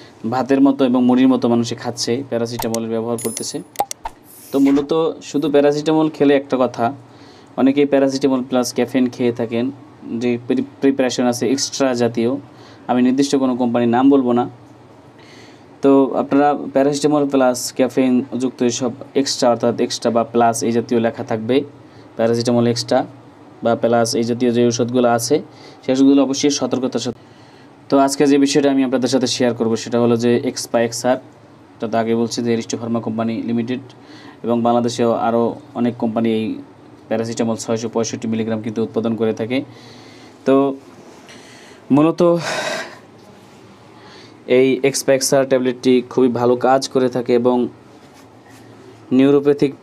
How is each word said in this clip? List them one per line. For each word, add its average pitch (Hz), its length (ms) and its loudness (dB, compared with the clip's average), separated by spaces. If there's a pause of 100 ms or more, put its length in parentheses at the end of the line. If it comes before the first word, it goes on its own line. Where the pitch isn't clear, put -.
(300)
ভাতের 131 320 0
মতো 139 240 4
এবং 123 200 2
মুড়ির 127 220 4
মতো 127 220 2
মানুষে 117 260 0
খাচ্ছে, 120 540 -6
প্যারাসিটামলের 117 600 -4
ব্যবহার 113 340 -4
করতেছে। 117 380 -8 (880)
তো 139 80 0
মূলত 147 520 2 (100)
শুধু 147 280 -4
প্যারাসিটামল 151 600 2
খেলে 143 260 2
একটা 135 240 -2
কথা, 123 340 0 (640)
অনেকেই 139 280 4
প্যারাসিটামল 135 580 0
plus 123 300 -2
caffeine 127 360 0
খেয়ে 123 220 -2
থাকেন, 117 400 -4 (480)
যে 120 180 -2 (100)
প্রি-, 127 160 0 (180)
preparation 131 440 0
আছে 120 260 0
extra 135 420 -2
জাতীয়, 120 360 0 (580)
আমি 123 140 2
নির্দিষ্ট 135 340 2
কোনো 131 200 0
কোম্পানির 120 340 0
নাম 127 200 0
বলবো 131 220 2
না। 120 180 0 (1300)
তো 139 360 4
আপনারা 139 360 2 (200)
প্যারাসিটামল 143 560 2
plus 127 460 0
caffeine 127 480 2 (160)
যুক্ত 127 240 -2
এসব 120 280 0 (240)
extra, 135 340 0
অর্থাৎ 117 320 0
extra 120 300 -2
বা 117 120 2
plus 117 400 0
এই 117 80 -2
জাতীয় 117 280 0
লেখা 113 240 -2
থাকবে, 117 400 -2 (520)
প্যারাসিটামল 117 520 0
extra 123 380 0 (580)
বা 117 120 2
plus 117 400 0
এই 117 80 -2
জাতীয় 120 280 0
যে 120 160 2
ওষুধগুলো 120 400 0
আছে, 120 280 0 (480)
সেই 131 100 -2
ওষুধগুলো 139 300 6
অবশ্যই 135 260 0
সতর্কতার 127 520 -4
সাথে। 120 180 -8 (720)
তো 139 100 2
আজকে 139 280 2
যে 139 100 6
বিষয়টা 139 340 2
আমি 135 120 2
আপনাদের 127 260 -2
সাথে 127 180 0
share 120 260 0
করবো 113 220 -2
সেটা 117 240 -2
হলো 120 180 4
যে 120 140 2 (120)
Expaexar, 123 760 -4 (600)
এটা 117 100 -8
তো 113 100 -4
আগে 113 180 0
বলছি 117 280 -4
যে 117 100 0
এরিস্টো 113 240 -4
ফার্মা 117 220 -4
Company 113 420 -6
Limited, 117 380 -4 (640)
এবং 117 180 -2
বাংলাদেশেও 117 500 0
আরও 117 440 0 (180)
অনেক 120 240 -2
company 113 320 -2
এই 110 260 -2 (520)
paracetamol 113 480 -4
ছয়শো 113 340 -6
পঁয়ষট্টি 113 380 -4
milligram 110 340 -4
কিন্তু 113 220 -6
উৎপাদন 113 320 -4
করে 110 180 -2
থাকে। 120 300 -4 (840)
তো 139 300 2 (1160)
মূলত 160 300 4 (2250)
এই 127 360 2
Expexar 135 640 0
ট্যাবলেটটি 127 640 2
খুবই 127 180 2
ভালো 120 280 2
কাজ 131 340 0
করে 127 200 0
থাকে 123 240 -2
এবং 123 340 2 (1400)
neuropathic 139 720 2